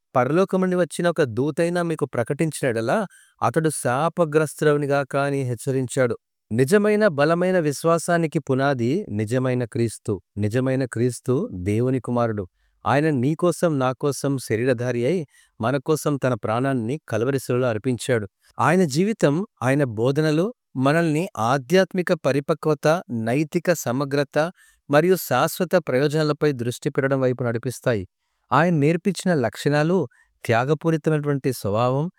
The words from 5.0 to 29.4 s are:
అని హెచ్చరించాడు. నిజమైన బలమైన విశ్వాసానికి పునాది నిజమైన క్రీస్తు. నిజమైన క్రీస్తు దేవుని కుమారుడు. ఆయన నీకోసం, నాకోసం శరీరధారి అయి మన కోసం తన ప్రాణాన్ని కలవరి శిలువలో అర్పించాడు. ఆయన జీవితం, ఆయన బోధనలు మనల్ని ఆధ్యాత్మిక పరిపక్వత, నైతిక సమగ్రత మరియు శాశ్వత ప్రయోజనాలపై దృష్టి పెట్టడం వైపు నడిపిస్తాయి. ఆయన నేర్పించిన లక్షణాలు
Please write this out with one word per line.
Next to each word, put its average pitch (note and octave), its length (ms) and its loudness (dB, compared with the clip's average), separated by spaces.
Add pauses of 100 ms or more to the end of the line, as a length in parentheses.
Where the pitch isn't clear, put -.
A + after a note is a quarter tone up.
అని C#3 260 0
హెచ్చరించాడు. B2+ 760 -2 (340)
నిజమైన G#3 560 2
బలమైన E3+ 500 2
విశ్వాసానికి E3 800 0
పునాది C3+ 720 0
నిజమైన B2 560 0
క్రీస్తు. A2+ 560 -4 (160)
నిజమైన B2+ 480 0
క్రీస్తు B2+ 680 -2
దేవుని A2 480 0
కుమారుడు. A2+ 480 -2 (380)
ఆయన D3 240 2
నీకోసం, D#3 680 0
నాకోసం C3+ 600 -2
శరీరధారి A#2+ 680 -2
అయి E3 200 -2 (340)
మన A#2+ 160 0
కోసం D3 400 -2
తన B2+ 180 0
ప్రాణాన్ని A#2+ 720 -2
కలవరి B2 300 0
శిలువలో B2+ 300 -2
అర్పించాడు. A2+ 600 -2 (300)
ఆయన E3+ 260 4
జీవితం, E3+ 600 0 (160)
ఆయన C3+ 220 2
బోధనలు D3+ 720 0 (220)
మనల్ని D#3 600 2
ఆధ్యాత్మిక D3 760 0
పరిపక్వత, D3+ 960 0
నైతిక C#3 640 -2
సమగ్రత C#3+ 800 -2 (380)
మరియు E3+ 260 4
శాశ్వత D#3+ 580 0
ప్రయోజనాలపై D3+ 800 0
దృష్టి B2 380 -4
పెట్టడం C3+ 300 0
వైపు B2+ 220 0
నడిపిస్తాయి. A#2 640 -2 (460)
ఆయన E3 220 4
నేర్పించిన E3+ 600 0
లక్షణాలు D3 720 0 (360)